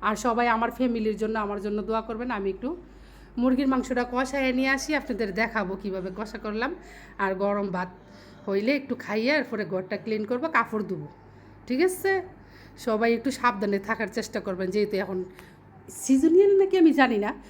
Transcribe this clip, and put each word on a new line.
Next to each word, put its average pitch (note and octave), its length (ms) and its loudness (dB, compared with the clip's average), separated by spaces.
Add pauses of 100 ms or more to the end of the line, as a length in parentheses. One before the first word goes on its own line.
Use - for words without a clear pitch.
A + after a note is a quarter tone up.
আর G#3+ 140 0
সবাই A#3+ 320 2
আমার A#3 240 2
ফ্যামিলির A3+ 460 0
জন্য, A3 220 -2
আমার G3+ 220 -4
জন্য G#3 200 -2
দোয়া A3 200 -2
করবেন। A#3 300 -6
আমি G3 180 -2
একটু B3+ 280 -6 (600)
মুরগির C4 300 2
মাংসটা B3+ 440 0
কষায় C4 420 0
নিয়ে C4 160 2
আসি, C#4 260 0
আপনাদের A3+ 380 -4
দেখাবো G#3 420 -2
কীভাবে F#3+ 420 -6
কষা G#3+ 200 -8
করলাম। A3 380 -4 (420)
আর F#3+ 180 0
গরম G3+ 320 0
ভাত F3+ 200 -4 (600)
হইলে G#3 280 2
একটু C#4 200 -4
খাইয়ে A3 400 0
এরপরে A3 300 -2
ঘরটা F#3 320 -4
ক্লিন G#3+ 280 -4
করবো, B3 220 -2
কাপড় A3+ 360 0
ধুবো, E3 240 -6 (600)
ঠিক B3+ 140 0
আছে? F#4 400 0 (560)
সবাই A#3 360 2
একটু A#3 180 0
সাবধানে G#3 480 0
থাকার G#3+ 280 -4
চেষ্টা G#3+ 320 -6
করবেন, F#3 320 -4
যেহেতু G#3 260 0
এখন F#3+ 260 -4 (680)
সিজনাল E4 680 6
নাকি F#4+ 200 4
আমি E4 160 8
জানি A#3+ 240 4
না, G#3 160 0 (160)